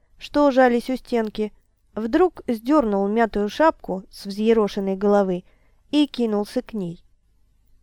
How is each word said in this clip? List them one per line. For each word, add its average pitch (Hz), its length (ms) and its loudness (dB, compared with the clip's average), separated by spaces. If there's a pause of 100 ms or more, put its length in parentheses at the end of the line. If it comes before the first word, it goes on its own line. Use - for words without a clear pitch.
(180)
что 294 340 2
жались 240 380 2
у 262 80 -4
стенки, 214 560 -4 (420)
вдруг 269 500 0
сдернул 226 640 0
мятую 208 400 0
шапку 208 600 -2
с - 160 -20
взъерошенной 202 720 0
головы 196 480 0 (460)
и 294 160 2
кинулся 214 540 -4
к - 120 -18
ней. 180 320 -8 (760)